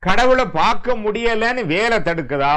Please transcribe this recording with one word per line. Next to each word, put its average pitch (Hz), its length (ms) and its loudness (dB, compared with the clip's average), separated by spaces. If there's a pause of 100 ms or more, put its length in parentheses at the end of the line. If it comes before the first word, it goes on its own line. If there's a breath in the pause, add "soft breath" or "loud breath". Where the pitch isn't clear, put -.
கடவுளை 254 480 4
பார்க்க 226 460 0
முடியலன்னு 226 720 -2
வேலை 214 320 0
தடுக்குதா, 143 580 -2